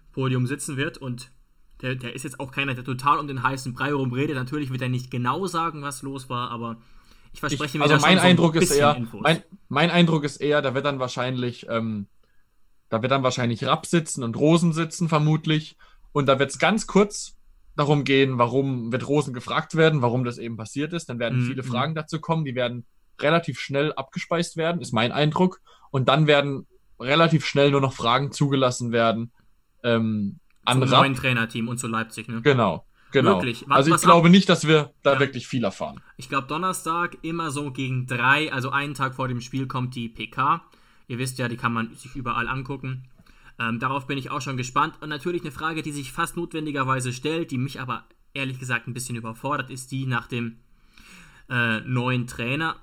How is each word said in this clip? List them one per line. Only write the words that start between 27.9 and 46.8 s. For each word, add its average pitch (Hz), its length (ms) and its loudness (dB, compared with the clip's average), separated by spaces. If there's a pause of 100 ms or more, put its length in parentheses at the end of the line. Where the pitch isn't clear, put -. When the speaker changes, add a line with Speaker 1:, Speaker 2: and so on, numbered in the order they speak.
Speaker 2:
Fragen 127 360 0
zugelassen 135 600 0
werden, 117 400 2 (500)
ähm, 110 560 0 (280)
an 127 140 4
Speaker 1:
Zum - 20 4
Speaker 2:
Rapp. 127 180 6
Speaker 1:
neuen 135 140 4
Trainerteam 120 520 -2
und 123 120 -6
zu 123 80 -6
Leipzig, 113 420 -6
ne? 113 140 -8
Speaker 2:
Genau, 117 440 4 (240)
genau. 139 260 4
Speaker 1:
Möglich. 120 260 -4
Warten 139 100 -2
Speaker 2:
Also 156 160 6
ich 165 60 6
Speaker 1:
wir's 131 80 2
Speaker 2:
glaube 165 260 8
Speaker 1:
ab. 175 40 12
Speaker 2:
nicht, 190 180 8
dass 165 180 2
wir 151 240 4 (100)
da 139 120 6
Speaker 1:
Ja. 131 60 2
Speaker 2:
wirklich 135 280 -2
viel 120 160 -2
erfahren. 78 380 -6 (160)
Speaker 1:
Ich - 100 -16
glaub, 135 200 -4
Donnerstag 170 760 -4
immer 165 280 -6
so 143 200 -6
gegen 131 360 -4
drei, 135 460 2
also 131 160 -4
einen 143 240 -4
Tag 131 220 -6
vor 131 140 -4
dem 123 120 -6
Spiel, 131 260 -6
kommt 127 280 -6
die 117 160 -8
P 110 160 -12
K. 147 360 0 (460)
Ihr 120 100 -8
wisst 131 200 -6
ja, 123 100 -2
die 120 80 -6
kann 117 160 -2
man 113 220 -4
sich - 200 -18
überall 120 340 -4
angucken. 131 600 -8 (500)
Ähm, 117 220 -2
darauf 131 260 -4
bin 139 100 -4
ich 135 140 -8
auch 143 100 -6
schon 135 160 -8
gespannt. 143 460 -2
Und 151 80 -10
natürlich 170 320 -6
eine 156 80 -8
Frage, 156 320 -6
die 151 100 -8
sich 139 200 -10
fast 170 240 -4
notwendigerweise 139 760 -2